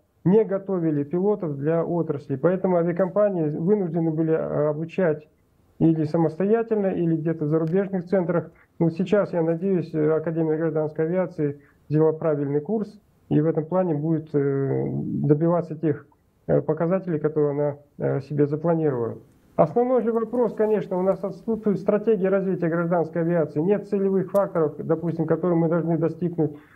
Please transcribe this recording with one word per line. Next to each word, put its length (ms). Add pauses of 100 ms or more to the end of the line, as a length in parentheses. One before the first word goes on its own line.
(260)
не 180
готовили 600
пилотов 540
для 280
отрасли. 500
Поэтому 400
авиакомпании 720
вынуждены 640
были, 220
э, 340
обучать 640 (500)
или 240
самостоятельно, 840
или 280
где-то 300
в 40
зарубежных 580
центрах. 440 (280)
Но 100
сейчас, 420
я 100
надеюсь, 520
э, 180
Академия 460
гражданской 480
авиации 560 (260)
взяла 240
правильный 480
курс 400 (300)
и 100
в 60
этом 200
плане 280
будет, 400
э, 540
добиваться 880
тех, 300 (420)
э, 140
показателей, 580
которые 320
она, 240 (240)
э, 220
себе 260
запланировала. 680 (400)
Основной 460
же 80
вопрос, 420
конечно, 440
у 40
нас 220
отсутствует 560
стратегия 480
развития 400
гражданской 540
авиации. 400
Нет 260
целевых 440
факторов, 460
допустим, 480
которые 320
мы 120
должны 280
достигнуть 600
к 20 (160)